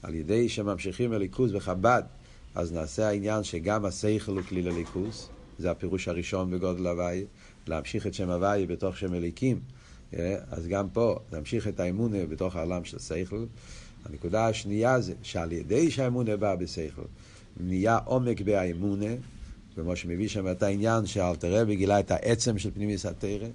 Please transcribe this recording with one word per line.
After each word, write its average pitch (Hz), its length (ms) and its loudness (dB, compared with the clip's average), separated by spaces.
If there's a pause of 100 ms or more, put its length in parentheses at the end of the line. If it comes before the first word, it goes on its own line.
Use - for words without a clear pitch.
על 80 120 -6
ידי 104 340 2
שממשיכים 101 640 -2
הליכוז 107 400 2
בחב"ד, 95 520 4 (520)
אז 87 160 -2
נעשה 82 360 0
העניין 104 360 0
שגם 101 420 0
השכל 104 460 0
הוא 98 100 0
כלי 92 200 -2
לליכוז, 90 680 -2 (300)
זה 87 120 0
הפירוש 92 360 -2
הראשון 90 440 -2
בגודל 90 360 0
הוואי, 87 380 -2 (420)
להמשיך 80 400 -2
את 92 60 -2
שם 92 160 -2
הוואי 98 360 4
בתוך 92 320 -2
שם 92 160 -2
אליקים, 87 460 0 (540)
אה, 90 220 0 (160)
אז 85 160 -6
גם 98 220 0
פה 110 300 2 (120)
להמשיך 95 360 -2
את 98 120 -2
האמונה 98 460 0
בתוך 90 300 -2
העולם 85 300 -2
של - 140 -10
שכל. 92 460 -4 (600)
הנקודה 87 420 0
השנייה 110 520 2
זה 92 220 -2
שעל 82 300 -4
ידי 120 400 2
שהאמונה 123 460 0
באה 98 180 2
בשכל, 82 460 -6 (580)
נהיה 92 380 4
עומק 120 440 2
באמונה, 98 720 0 (640)
כמו 87 200 -2
שמביא 90 320 -2
שם 95 240 0
את 90 120 2
העניין 104 420 4
שאלתר 90 560 2
רבי 104 140 4
גילה 98 240 6
את 95 120 2
העצם 110 460 2
של - 140 -2
פנימיוס 101 340 -2
התורה 101 500 -4